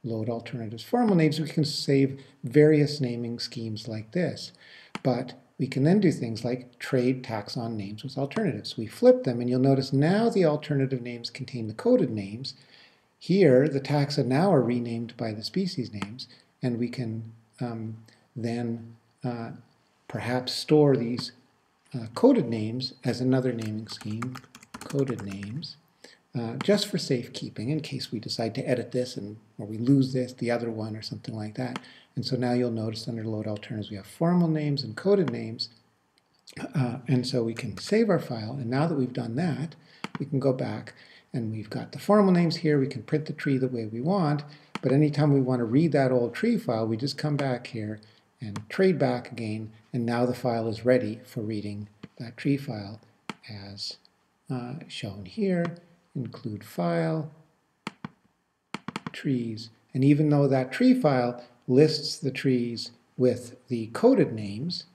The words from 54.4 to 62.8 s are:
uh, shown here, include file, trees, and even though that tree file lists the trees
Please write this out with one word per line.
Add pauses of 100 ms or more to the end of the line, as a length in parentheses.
uh, (140)
shown
here, (360)
include
file, (1800)
trees, (240)
and
even
though
that
tree
file (240)
lists
the
trees (260)